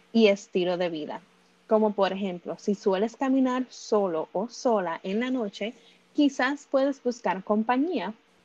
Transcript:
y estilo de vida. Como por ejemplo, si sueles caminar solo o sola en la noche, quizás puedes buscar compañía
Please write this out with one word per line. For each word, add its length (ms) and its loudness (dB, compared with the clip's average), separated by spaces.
y 160 6
estilo 500 2
de 120 0
vida. 320 -8
Como 240 4
por 220 0
ejemplo, 460 -6
si 160 0
sueles 420 0
caminar 520 0
solo 640 -2
o 140 -2
sola 560 -2
en 160 -4
la 120 -4
noche, 420 -6
quizás 560 0
puedes 340 0
buscar 400 -4
compañía 680 0